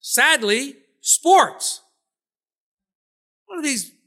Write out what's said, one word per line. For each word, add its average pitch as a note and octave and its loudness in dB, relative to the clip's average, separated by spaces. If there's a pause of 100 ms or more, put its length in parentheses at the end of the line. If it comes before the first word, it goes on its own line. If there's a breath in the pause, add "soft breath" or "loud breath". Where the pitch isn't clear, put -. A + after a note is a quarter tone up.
Sadly, B3+ -2 (240)
sports. - 2 (1600)
One F#4+ -14
of D4+ -8
these B3+ -6 (140)